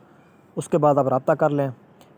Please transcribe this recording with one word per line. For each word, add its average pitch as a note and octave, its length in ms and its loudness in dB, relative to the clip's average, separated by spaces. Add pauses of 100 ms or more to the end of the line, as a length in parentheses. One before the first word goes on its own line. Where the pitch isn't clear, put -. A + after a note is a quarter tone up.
(560)
उसके E3 220 -4
बाद D3 200 2
आप C3 100 0
रब्ता C3 280 0
कर D3+ 140 0
लें। C#3+ 220 -2 (460)